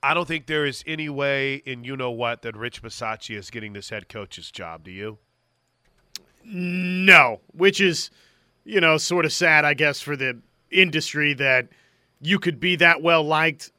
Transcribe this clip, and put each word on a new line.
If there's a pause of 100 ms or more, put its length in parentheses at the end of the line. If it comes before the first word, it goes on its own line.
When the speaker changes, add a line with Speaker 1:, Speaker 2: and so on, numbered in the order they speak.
Speaker 1:
I
don't
think
there
is
any
way
in
you-know-what
that
Rich
Bisaccia
is
getting
this
head
coach's
job.
Do
you? (1300)
Speaker 2:
No, (120)
which
is, (540)
you
know,
sort
of
sad,
I
guess,
for
the (320)
industry
that (520)
you
could
be
that
well
liked